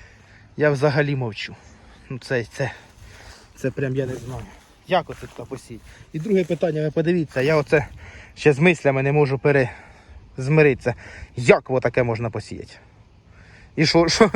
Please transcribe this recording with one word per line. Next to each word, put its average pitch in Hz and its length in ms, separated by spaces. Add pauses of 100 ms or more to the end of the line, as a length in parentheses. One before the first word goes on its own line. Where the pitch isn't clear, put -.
(580)
я 147 120
взагалі 143 460
мовчу. 120 400 (540)
Ну, 131 100
це, 120 260 (120)
це, 131 140 (840)
це 131 160
прям 131 240
я 135 100
не 127 100
знаю. 117 280 (440)
Як 170 220
оце - 260
тут 123 140
посіять? 123 320 (320)
І 160 60
друге 190 240
питання, 160 380
ви 151 100
подивіться, 165 500
я 151 140
оце 147 320 (480)
ще 151 180
з 127 60
мислями 147 440
не 139 80
можу 143 260
пере-, 139 340 (680)
змиритися. 135 580 (400)
Як 139 340
во 131 100
таке 123 240
можна 117 260
посіяти? - 440 (1000)
І 151 100
що, 165 220
що, 214 280